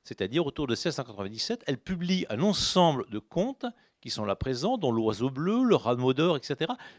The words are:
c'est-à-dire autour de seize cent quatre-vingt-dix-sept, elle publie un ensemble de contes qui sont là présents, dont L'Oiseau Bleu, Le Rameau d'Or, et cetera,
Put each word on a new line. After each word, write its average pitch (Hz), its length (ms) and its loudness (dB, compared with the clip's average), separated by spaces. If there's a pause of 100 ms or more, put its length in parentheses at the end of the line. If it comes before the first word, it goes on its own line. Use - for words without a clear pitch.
c'est-à-dire 131 420 -2
autour 139 220 -4
de 117 80 2
seize - 180 -2
cent 139 80 -4
quatre-vingt-dix-sept, 110 640 -6
elle 139 120 0
publie 180 520 -2
un 107 120 -2
ensemble 170 680 4
de 107 80 -4
contes 247 480 -4 (340)
qui 120 100 -10
sont 110 140 -4
là 98 120 0
présents, 139 420 -2
dont 143 140 2
L'Oiseau 110 380 2
Bleu, 185 340 0
Le 226 100 6
Rameau 123 380 2
d'Or, 156 240 2
et 131 60 -4
cetera, 160 340 -4 (220)